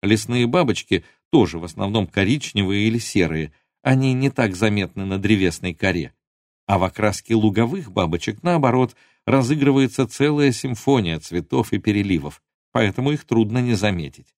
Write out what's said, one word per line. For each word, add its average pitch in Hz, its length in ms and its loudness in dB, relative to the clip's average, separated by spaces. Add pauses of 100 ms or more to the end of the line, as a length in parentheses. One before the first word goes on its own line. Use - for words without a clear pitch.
Лесные 117 460 0
бабочки 120 560 0 (260)
тоже 87 300 2
в 80 40 -10
основном 98 440 -4
коричневые 101 800 0
или 113 100 0
серые, 80 560 -2 (300)
они 131 300 2
не 131 160 0
так 110 260 -2
заметны 98 500 -2
на 95 120 -4
древесной 95 560 0
коре. 87 400 -4 (540)
А 98 100 2
в - 60 2
окраске 107 520 -2
луговых 113 560 0
бабочек, 90 520 -2
наоборот, 131 520 0 (300)
разыгрывается 135 840 2
целая 147 440 2
симфония 117 680 0
цветов - 540 -4
и 107 60 -2
переливов, 95 640 -2 (300)
поэтому 123 400 0
их 147 140 -6
трудно 113 340 0
не 123 140 0
заметить. 92 640 -4